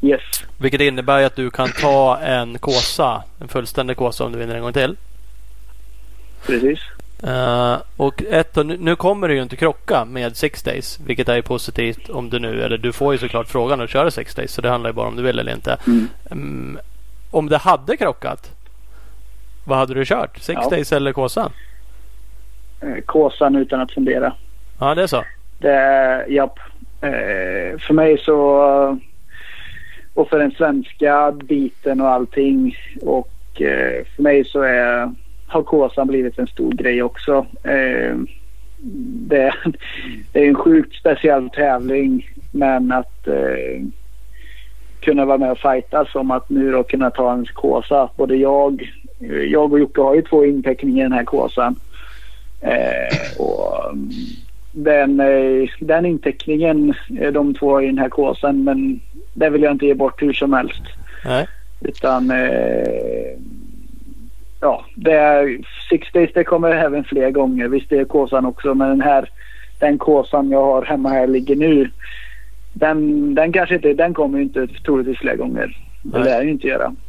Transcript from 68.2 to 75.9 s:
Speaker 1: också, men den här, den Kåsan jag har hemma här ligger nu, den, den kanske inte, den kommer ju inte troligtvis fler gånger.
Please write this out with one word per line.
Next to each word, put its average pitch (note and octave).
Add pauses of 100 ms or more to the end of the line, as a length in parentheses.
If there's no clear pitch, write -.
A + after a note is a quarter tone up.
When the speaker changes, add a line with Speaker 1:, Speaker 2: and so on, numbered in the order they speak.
Speaker 1:
också, C3
men C3+
den C3+
här, C#3 (500)
den D3
Kåsan C#3
jag C3+
har C3
hemma C3+
här C3
ligger C3
nu, D3 (840)
den, D3+
den D#3+
kanske F3+
inte, D3+
den E3
kommer C#3+
ju C#3+
inte C3+
troligtvis C3
fler B2
gånger. B2 (260)